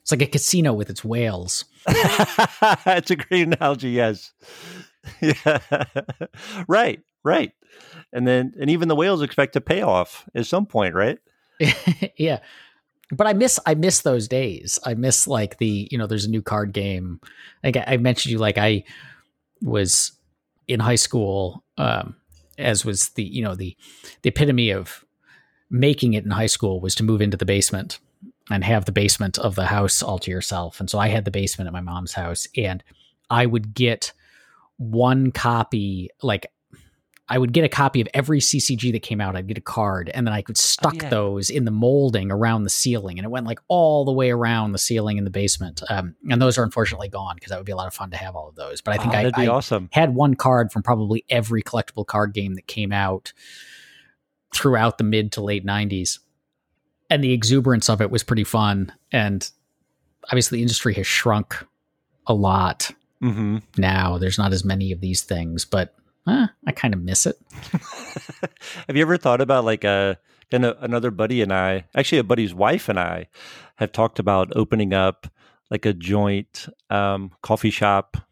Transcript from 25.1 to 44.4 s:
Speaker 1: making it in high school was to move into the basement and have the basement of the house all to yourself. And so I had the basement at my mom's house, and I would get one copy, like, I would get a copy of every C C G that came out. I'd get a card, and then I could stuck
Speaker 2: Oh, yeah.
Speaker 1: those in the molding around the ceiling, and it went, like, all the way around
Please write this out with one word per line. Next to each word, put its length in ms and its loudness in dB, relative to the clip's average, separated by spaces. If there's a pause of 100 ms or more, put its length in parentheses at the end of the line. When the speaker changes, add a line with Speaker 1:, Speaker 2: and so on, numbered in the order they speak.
Speaker 1:
making 440 2
it 120 -2
in 60 -2
high 160 0
school 340 -2
was 140 -4
to 80 -2
move 180 2
into 160 0
the 80 -2
basement 540 0 (500)
and 140 -2
have 220 2
the 60 -2
basement 460 -2
of 180 -2
the 100 -2
house 360 0
all 180 -4
to 120 -8
yourself. 480 -8
And 100 -6
so 80 -4
I 120 2
had 160 0
the 60 -4
basement 360 -4
at 60 -8
my 80 -8
mom's 320 -8
house, 340 -8 (100)
and 260 -4 (460)
I 160 2
would 280 -2
get 380 0 (680)
one 540 2
copy, 800 -2 (120)
like, 260 -2 (840)
I 80 0
would 160 0
get 100 4
a 60 2
copy 320 2
of 120 -2
every 280 2
C 180 0
C 160 -2
G 160 -2
that 80 -2
came 220 -4
out. 160 -2
I'd 100 -8
get 100 -6
a 40 -8
card, 520 -2
and 140 -2
then 60 0
I 80 -2
could 160 -6
stuck 360 2
Speaker 2:
Oh, 100 -8
yeah. 60 -8
Speaker 1:
those 400 0
in 140 0
the 80 0
molding 600 2
around 300 2
the 60 -2
ceiling, 480 -2
and 80 -8
it 40 -8
went, 160 -6
like, 140 -6 (100)
all 340 4
the 80 0
way 180 2
around 440 2